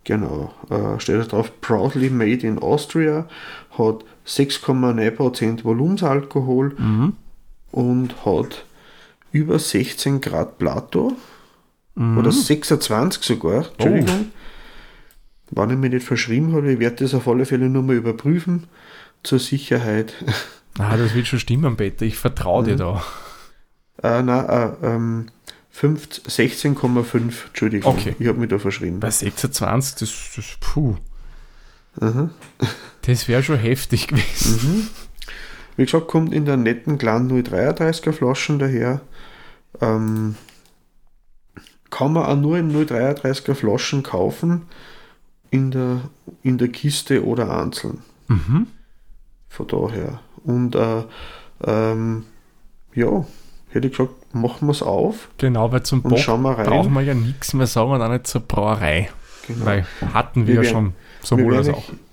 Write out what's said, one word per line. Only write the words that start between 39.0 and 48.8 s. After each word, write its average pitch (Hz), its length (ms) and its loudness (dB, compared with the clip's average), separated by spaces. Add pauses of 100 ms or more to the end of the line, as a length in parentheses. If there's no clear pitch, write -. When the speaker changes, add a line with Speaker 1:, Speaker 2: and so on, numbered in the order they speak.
Speaker 1:
Ähm, 110 560 0 (1500)
kann 139 220 0
man 165 140 2
auch 139 100 2
nur 151 220 2
in 165 100 2
null 151 180 2
dreiunddreißiger 135 720 0
Flaschen 120 480 0
kaufen, 170 580 0 (880)
in 131 220 2
der, 127 280 -2 (440)
in 127 140 2
der 123 100 2
Kiste 139 560 0
oder 113 260 0 (100)
einzeln. - 380 -6 (300)
Speaker 2:
Mhm. 113 400 2 (800)